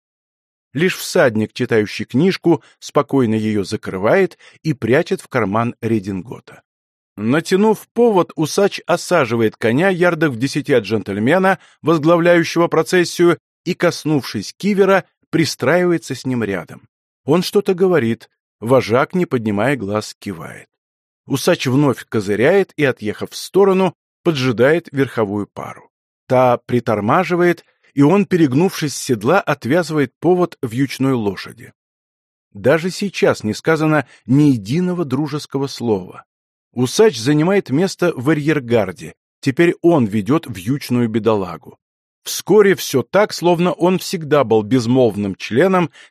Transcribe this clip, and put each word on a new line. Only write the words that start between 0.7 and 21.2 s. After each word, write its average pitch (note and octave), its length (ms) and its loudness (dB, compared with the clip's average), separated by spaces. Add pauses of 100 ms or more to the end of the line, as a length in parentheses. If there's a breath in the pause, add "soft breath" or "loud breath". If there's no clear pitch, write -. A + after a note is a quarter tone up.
Лишь E3+ 220 0
всадник, A2 580 0
читающий A2 520 -2
книжку, E3 580 0 (160 soft breath)
спокойно C3+ 560 0
её G#2+ 280 -2
закрывает G#2 760 -2 (240 soft breath)
и D#3 100 -2
прячет D3+ 480 0
в - 60 -20
карман A2+ 540 -2
редингота. G2+ 840 -6 (520)
Натянув E3 760 0
повод, A3 420 2
усач F#3+ 520 0
осаживает A#2+ 680 0
коня C3 340 2
ярдах E3 420 2
в A2+ 80 -8
десяти C#3+ 340 -2
от A2+ 120 2
джентльмена, A2+ 760 0 (240 soft breath)
возглавляющего E3+ 840 2
процессию, E3+ 680 2 (280)
и, F3 80 -2
коснувшись D3+ 800 -2
кивера, F#3+ 520 2 (240)
пристраивается E3 840 0
с - 100 -12
ним B2 180 -2
рядом. E2+ 440 -8 (380)
Он E3+ 180 2
что-то G3 300 0
говорит, D#3+ 560 0 (300)
вожак, B2 540 0
не F3+ 120 0
поднимая A2 500 -2
глаз, G#2 420 -6
кивает. D#2+ 500 -14 (600)